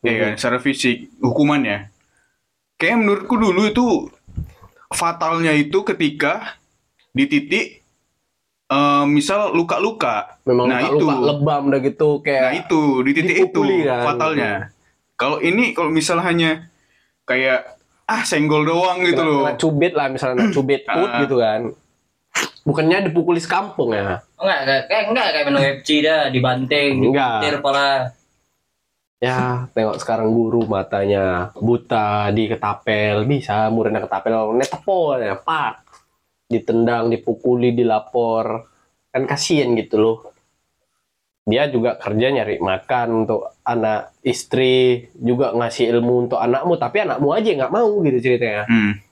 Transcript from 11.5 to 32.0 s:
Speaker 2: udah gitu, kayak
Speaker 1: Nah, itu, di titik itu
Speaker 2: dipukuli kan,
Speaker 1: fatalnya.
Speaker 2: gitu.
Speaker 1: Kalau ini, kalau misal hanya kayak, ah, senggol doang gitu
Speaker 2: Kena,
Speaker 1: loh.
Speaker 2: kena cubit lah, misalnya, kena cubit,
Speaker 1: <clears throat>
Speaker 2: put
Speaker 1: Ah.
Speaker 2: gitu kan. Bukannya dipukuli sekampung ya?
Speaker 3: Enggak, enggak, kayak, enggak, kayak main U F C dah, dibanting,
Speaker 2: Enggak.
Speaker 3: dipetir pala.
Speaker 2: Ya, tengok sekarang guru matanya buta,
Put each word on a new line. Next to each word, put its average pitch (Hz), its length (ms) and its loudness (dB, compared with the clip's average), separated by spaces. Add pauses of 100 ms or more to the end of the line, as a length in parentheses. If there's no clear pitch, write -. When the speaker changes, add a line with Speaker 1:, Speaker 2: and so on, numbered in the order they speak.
Speaker 2:
udah 139 160 2
gitu, 143 260 0 (140)
kayak 139 200 2
Speaker 1:
Nah, 131 140 2
itu, 156 240 0 (220)
di 135 100 2
titik 160 240 0
itu 196 80 4
Speaker 2:
dipukuli 190 380 2
kan, 123 240 0
Speaker 1:
fatalnya. 147 460 -2 (120)
Speaker 2:
gitu. - 140 -20 (400)
Speaker 1:
Kalau 139 200 -2
ini, 196 260 0 (100)
kalau 165 160 -2
misal 160 320 0
hanya 165 480 0 (560)
kayak, 131 500 -2 (300)
ah, 220 160 -2
senggol 151 420 2
doang 180 380 0
gitu 170 180 2
Speaker 2:
Kena, 160 80 0
Speaker 1:
loh. 143 160 2
Speaker 2:
kena 147 100 -2
cubit 160 380 0
lah, 147 160 -2
misalnya, 131 320 -4
kena 208 140 2
cubit, 135 340 0
Speaker 1:
<clears throat> - 0 -
Speaker 2:
put - 220 0
Speaker 1:
Ah. 120 120 -2
Speaker 2:
gitu 139 140 0
kan. 110 240 2 (1000)
Bukannya 160 480 0
dipukuli 170 320 0
sekampung 165 560 -2
ya? 98 240 -4 (160)
Speaker 3:
Enggak, 147 280 0
enggak, 135 240 2
kayak, 208 200 0
enggak, 220 240 0
kayak 151 160 0
main 139 80 2
U 139 80 2
F 135 160 -2
C - 80 -12 (160)
dah, 156 240 4
dibanting, 131 720 0
Speaker 2:
Enggak. 127 400 2
Speaker 3:
dipetir 147 240 -2
pala. 139 240 2 (1300)
Speaker 2:
Ya, 127 560 -2
tengok 110 240 -2
sekarang 113 320 -2
guru 113 320 2
matanya 98 920 -2
buta, 107 760 0